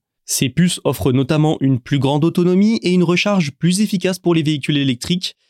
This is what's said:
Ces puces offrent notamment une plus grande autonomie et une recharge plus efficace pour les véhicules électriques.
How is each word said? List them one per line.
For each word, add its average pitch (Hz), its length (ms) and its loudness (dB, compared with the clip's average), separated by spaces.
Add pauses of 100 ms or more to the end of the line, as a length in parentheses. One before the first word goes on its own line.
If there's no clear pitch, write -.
(240)
Ces - 240 -2
puces 175 360 0
offrent 139 280 0
notamment 151 480 2
une 135 200 0
plus - 180 -2
grande 139 260 2
autonomie 180 580 2
et 175 100 0
une 180 100 4
recharge 175 500 0
plus 180 280 0
efficace 190 380 -2
pour 175 160 0
les 160 80 0
véhicules 147 340 -2
électriques. 139 580 -2 (160)